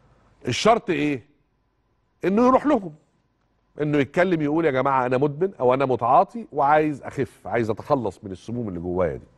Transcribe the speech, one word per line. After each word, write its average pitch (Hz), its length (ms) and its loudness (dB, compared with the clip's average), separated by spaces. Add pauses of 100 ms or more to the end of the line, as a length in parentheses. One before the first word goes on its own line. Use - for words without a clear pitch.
(480)
الشرط 202 420 2
إيه؟ 147 360 -2 (1000)
إنه 214 220 2
يروح 254 180 2
لهم، 196 300 0 (880)
إنه 147 160 0
يتكلم 175 440 0
يقول: 151 240 0
"يا 147 60 2
جماعة 131 340 0
أنا 127 120 0
مدمن 151 420 -2
أو 123 140 4
أنا 139 120 2
متعاطي 131 680 0
وعايز 147 520 2
أخف، - 440 -8
عايز 110 220 -2
أتخلص 110 540 -4
من 98 80 -12
السموم 113 360 -10
اللي 87 120 -8
جوايا 87 360 -2
دي". - 120 -16 (100)